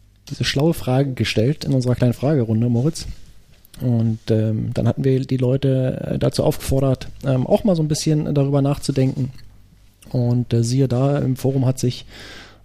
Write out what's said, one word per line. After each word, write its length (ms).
diese 160
schlaue 280
Frage 400
gestellt 520
in 80
unserer 220
kleinen 180
Fragerunde, 560
Moritz. 360
Und, 380
ähm, 460
dann 120
hatten 160
wir 180
die 160
Leute, 760
äh, 60
dazu 240
aufgefordert, 640
ähm, 220
auch 160
mal 120
so 60
ein 60
bisschen 480
darüber 260
nachzudenken. 680
Und, 420
äh, 100
siehe 240
da, 300
im 180
Forum 300
hat 140
sich, 260